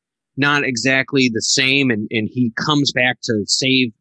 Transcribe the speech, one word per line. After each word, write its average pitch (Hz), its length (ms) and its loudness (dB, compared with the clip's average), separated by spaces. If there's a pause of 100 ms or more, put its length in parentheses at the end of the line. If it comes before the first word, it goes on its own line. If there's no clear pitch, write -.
(360)
not 143 280 0
exactly 131 680 0
the 110 100 -4
same. 135 480 2
And, 107 200 -2
and 107 200 -2
he 123 260 0
comes 147 360 0
back 123 300 0
to 107 240 -2
save 131 540 0